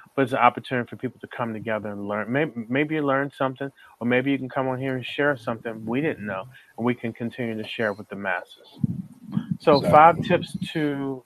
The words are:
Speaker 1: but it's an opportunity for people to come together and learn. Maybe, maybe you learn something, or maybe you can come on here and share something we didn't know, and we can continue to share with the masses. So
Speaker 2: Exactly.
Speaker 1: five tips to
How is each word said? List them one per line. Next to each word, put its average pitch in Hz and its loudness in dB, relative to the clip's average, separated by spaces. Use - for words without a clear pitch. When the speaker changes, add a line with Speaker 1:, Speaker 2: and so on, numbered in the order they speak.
Speaker 1:
but 139 4
it's 123 0
an 127 0
opportunity 120 4
for - -12
people - -8
to - -14
come 117 -4
together 107 -4
and 101 -8
learn. 104 -4
Maybe, 156 0
maybe 147 0
you 147 0
learn 139 2
something, 135 -4
or 117 -2
maybe 127 4
you 135 2
can 131 -6
come 131 -2
on 127 -2
here 131 -2
and 123 -6
share 143 0
something 113 -8
we 117 0
didn't 135 -2
know, 95 -6
and 113 0
we 123 4
can 117 -8
continue 117 -6
to 107 -10
share 110 -2
with 101 -10
the 101 -10
masses. 95 -8
So 151 6
Speaker 2:
Exactly. 135 2
Speaker 1:
five 160 8
tips 170 0
to 139 -2